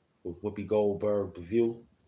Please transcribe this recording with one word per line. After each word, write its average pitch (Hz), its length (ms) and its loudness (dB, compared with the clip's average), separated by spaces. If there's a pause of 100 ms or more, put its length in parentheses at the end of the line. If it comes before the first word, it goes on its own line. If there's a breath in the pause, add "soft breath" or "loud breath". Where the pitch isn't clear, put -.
(240)
with 87 180 -10
Whoopi 104 240 -6
Goldberg, 104 680 2
The 90 60 -12
View. 117 460 0 (220)